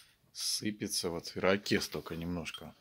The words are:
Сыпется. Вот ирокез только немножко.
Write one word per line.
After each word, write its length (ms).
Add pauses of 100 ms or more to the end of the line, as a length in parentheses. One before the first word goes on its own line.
(340)
Сыпется. 760
Вот 260
ирокез 520
только 280
немножко. 640